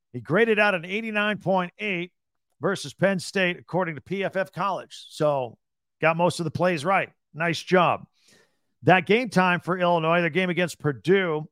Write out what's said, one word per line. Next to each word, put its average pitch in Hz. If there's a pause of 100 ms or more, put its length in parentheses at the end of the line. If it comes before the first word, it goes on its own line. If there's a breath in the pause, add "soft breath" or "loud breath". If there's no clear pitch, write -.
(120)
He 123
graded 208
out 208
an 165
eighty-nine 208
point 180
eight, 185 (480)
versus 160
Penn 190
State, 175
according 165
to 135
P 190
F 170
F 190
College. 170
So, 139 (420)
got 160
most 175
of 175
the 156
plays 170
right. 180 (240)
Nice 165
job. 160 (800 soft breath)
That 175
game 233
time 180
for 185
Illinois, 175
their 170
game 180
against 170
Purdue, 156